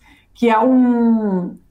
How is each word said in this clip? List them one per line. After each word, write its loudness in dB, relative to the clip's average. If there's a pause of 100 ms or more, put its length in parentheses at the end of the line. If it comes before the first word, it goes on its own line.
(340)
Que -2
é 2
um... 0 (140)